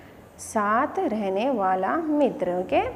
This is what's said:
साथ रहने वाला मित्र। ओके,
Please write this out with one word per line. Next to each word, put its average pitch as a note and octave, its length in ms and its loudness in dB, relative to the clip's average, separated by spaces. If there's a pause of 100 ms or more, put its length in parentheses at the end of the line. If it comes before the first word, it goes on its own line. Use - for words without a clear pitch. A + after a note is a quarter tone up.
(380)
साथ A3 600 0
रहने A3 520 0
वाला F#3+ 460 0
मित्र। D4 640 0
ओके, C4 240 0 (140)